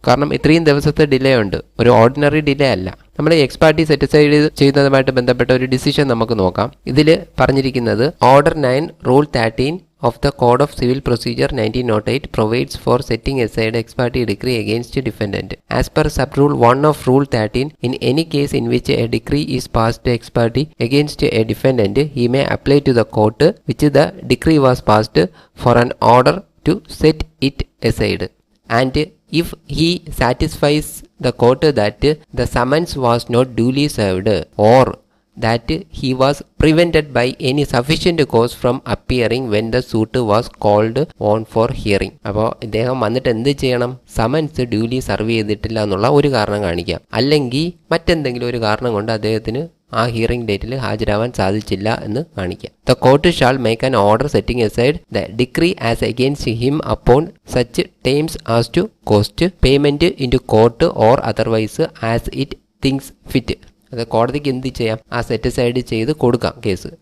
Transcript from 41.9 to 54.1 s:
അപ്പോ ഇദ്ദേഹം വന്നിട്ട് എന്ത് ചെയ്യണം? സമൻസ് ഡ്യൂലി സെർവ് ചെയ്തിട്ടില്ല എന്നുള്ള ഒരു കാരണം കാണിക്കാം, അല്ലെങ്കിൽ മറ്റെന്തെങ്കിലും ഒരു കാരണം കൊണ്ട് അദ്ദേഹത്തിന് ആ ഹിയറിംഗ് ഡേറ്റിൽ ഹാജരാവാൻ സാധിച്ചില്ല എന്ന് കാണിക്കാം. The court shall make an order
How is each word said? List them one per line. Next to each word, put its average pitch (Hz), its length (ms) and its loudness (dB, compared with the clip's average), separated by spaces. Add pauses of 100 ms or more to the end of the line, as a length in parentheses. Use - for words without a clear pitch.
അപ്പോ 107 180 -2 (200)
ഇദ്ദേഹം 117 380 -4
വന്നിട്ട് 120 300 -2
എന്ത് 120 180 0 (100)
ചെയ്യണം? 123 300 -2 (240)
സമൻസ് 135 560 -2
ഡ്യൂലി 117 260 -2 (100)
സെർവ് 110 280 -2
ചെയ്തിട്ടില്ല 110 500 -4
എന്നുള്ള 101 220 0 (100)
ഒരു 139 180 2
കാരണം 104 300 -2
കാണിക്കാം, 87 340 -4 (200)
അല്ലെങ്കിൽ 143 480 0 (240)
മറ്റെന്തെങ്കിലും 139 580 -2
ഒരു 120 160 -4
കാരണം 110 320 0
കൊണ്ട് 110 200 -4
അദ്ദേഹത്തിന് 110 440 -4 (380)
ആ - 20 0 (100)
ഹിയറിംഗ് 117 360 -2
ഡേറ്റിൽ 107 240 -6 (100)
ഹാജരാവാൻ 110 560 -4
സാധിച്ചില്ല 101 500 -2 (160)
എന്ന് 107 160 -4 (160)
കാണിക്കാം. 92 360 -8 (180)
The 127 140 4
court 135 200 6 (140)
shall 131 280 2
make 113 220 -2
an - 160 0
order 110 300 2